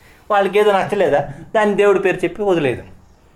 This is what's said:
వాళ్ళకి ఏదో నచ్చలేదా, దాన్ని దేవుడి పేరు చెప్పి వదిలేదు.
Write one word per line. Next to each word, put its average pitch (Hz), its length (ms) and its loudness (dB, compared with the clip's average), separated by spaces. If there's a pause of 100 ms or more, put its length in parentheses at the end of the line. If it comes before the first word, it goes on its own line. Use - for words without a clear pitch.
(300)
వాళ్ళకి 196 280 0
ఏదో 208 140 4
నచ్చలేదా, 180 560 0 (260)
దాన్ని 214 200 2
దేవుడి 196 240 4
పేరు 185 180 0
చెప్పి 175 260 -6
వదిలేదు. 151 400 0 (540)